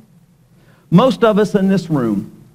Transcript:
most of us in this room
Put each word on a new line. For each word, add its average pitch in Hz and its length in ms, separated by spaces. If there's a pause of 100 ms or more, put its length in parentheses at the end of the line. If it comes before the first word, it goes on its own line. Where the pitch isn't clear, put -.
(920)
most 220 320
of 214 160
us 214 160
in 196 140
this 190 200
room 117 560 (100)